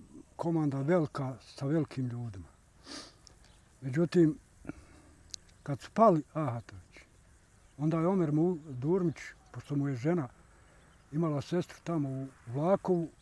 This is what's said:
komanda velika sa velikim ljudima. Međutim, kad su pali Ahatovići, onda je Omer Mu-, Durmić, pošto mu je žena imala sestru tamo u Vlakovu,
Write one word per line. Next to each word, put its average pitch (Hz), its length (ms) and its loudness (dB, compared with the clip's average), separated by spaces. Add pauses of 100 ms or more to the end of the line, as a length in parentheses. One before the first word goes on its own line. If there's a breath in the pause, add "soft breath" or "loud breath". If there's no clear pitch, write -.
(360)
komanda 156 440 0
velika 143 600 0
sa - 260 -10
velikim 139 400 -2
ljudima. 117 400 -10 (1300 loud breath)
Međutim, 156 580 4 (1200 soft breath)
kad 139 180 -4
su - 140 -18
pali 196 280 6 (120)
Ahatovići, 120 680 -8 (760)
onda 156 220 2
je 165 60 2
Omer 180 260 2
Mu-, 165 260 4 (100)
Durmić, 151 480 0 (340)
pošto 143 260 -8
mu 143 120 0
je 135 80 -2
žena 147 320 0 (840 soft breath)
imala 156 280 0
sestru - 440 -4
tamo 151 240 -2
u 135 180 -6 (200)
Vlakovu, 165 600 0 (140)